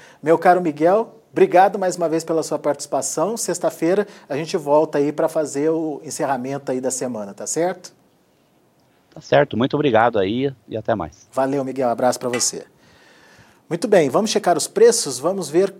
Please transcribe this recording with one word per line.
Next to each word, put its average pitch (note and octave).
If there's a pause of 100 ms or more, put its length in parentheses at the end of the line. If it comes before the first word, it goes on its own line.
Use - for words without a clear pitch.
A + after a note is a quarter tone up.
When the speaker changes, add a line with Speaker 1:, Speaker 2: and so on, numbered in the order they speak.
(220)
Speaker 1:
Meu D#3
caro F3+
Miguel, F3 (160)
obrigado F#3+
mais F#3
uma E3+
vez D#3+
pela E3
sua D3+
participação. D3+
Sexta-feira F3 (200)
a C#3+
gente D#3
volta D3+
aí D3
pra D#3
fazer D3
o D#3+
encerramento C#3
aí B2+
da B2+
semana, A2
tá G#2+
certo? F3+ (1160)
Speaker 2:
Tá D#3+
certo. C#3+
Muito C3+
obrigado A#2+
aí B2 (120)
e -
até A2
mais. E2
Speaker 1:
Valeu, C3+
Miguel. C3
Abraço B2
pra B2+
você. - (1040)
Muito D#3+
bem, D3+
vamos G3+
checar F3+
os -
preços, G#3
vamos E3+
ver F#3+